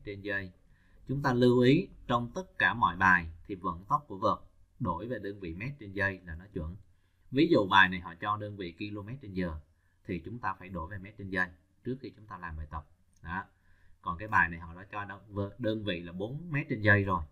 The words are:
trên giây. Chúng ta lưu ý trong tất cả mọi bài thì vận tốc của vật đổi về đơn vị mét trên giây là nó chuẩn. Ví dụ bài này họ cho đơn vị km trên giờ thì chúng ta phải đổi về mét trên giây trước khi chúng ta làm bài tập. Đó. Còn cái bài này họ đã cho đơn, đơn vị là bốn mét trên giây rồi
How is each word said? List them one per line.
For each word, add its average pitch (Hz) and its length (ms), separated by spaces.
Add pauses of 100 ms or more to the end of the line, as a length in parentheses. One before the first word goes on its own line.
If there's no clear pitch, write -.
trên 101 160
giây. 98 300 (560)
Chúng 139 140
ta 135 120
lưu 123 260
ý 143 300 (180)
trong 120 280
tất 185 240
cả 98 140
mọi 90 240
bài 90 320 (180)
thì 104 80
vận 90 300
tốc 147 220
của 98 100
vật 98 240 (380)
đổi 92 280
về 120 120
đơn 101 200
vị 85 160
mét 120 240
trên 101 140
giây 95 320
là 85 100
nó 87 180
chuẩn. 82 220 (560)
Ví 151 200
dụ 107 180
bài 95 200
này 92 100
họ 87 160
cho 104 220
đơn 104 200
vị 87 200
km 104 320 (120)
trên 104 120
giờ 85 260 (480)
thì 87 180
chúng 113 140
ta 98 140
phải 95 160
đổi 85 200
về 101 80
mét 98 200
trên 98 120
giây 92 180 (360)
trước 135 180
khi 95 140
chúng 107 120
ta 101 100
làm 85 200
bài 78 120
tập. 76 160 (380)
Đó. 92 220 (560)
Còn 87 160
cái 104 100
bài 92 220
này 85 100
họ 85 160
đã 95 160
cho 101 140
đơn, 101 520
đơn 110 260
vị 90 180
là 87 100
bốn 131 400
mét 139 180
trên 110 120
giây 104 220
rồi 90 280